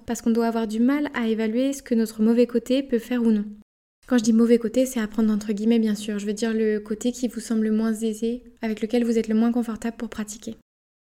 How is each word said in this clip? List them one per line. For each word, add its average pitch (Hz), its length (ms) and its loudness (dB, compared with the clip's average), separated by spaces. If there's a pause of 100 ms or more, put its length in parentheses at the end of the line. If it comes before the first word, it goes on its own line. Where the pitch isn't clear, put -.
parce 233 160 -6
qu'on 233 100 2
doit 226 160 2
avoir 226 200 -2
du 214 140 -2
mal 285 320 2
à 233 160 -2
évaluer 220 420 0
ce 277 100 -8
que - 140 -2
notre 220 260 0
mauvais 233 240 6
côté 247 380 0
peut 254 160 0
faire 240 240 -4
ou 226 80 4
non. 208 140 0 (600)
Quand 254 120 2
je 233 60 2
dis 233 100 2
mauvais 233 240 6
côté, 233 280 0
c'est 254 140 -6
à 220 80 -2
prendre 214 240 0
entre 214 220 -2
guillemets 220 260 2
bien 220 160 2
sûr, 208 240 -6
je 202 60 -8
veux 208 80 -4
dire 220 200 -2
le 214 260 0
côté 214 340 -4
qui 247 160 -4
vous 226 100 -10
semble 220 320 0
moins 220 220 0
aisé, 226 500 -4 (180)
avec 220 200 -4
lequel 233 240 0
vous 233 120 2
êtes 220 120 -2
le 220 60 2
moins 233 180 4
confortable 226 420 -4
pour 233 140 -8
pratiquer. 214 480 -12 (440)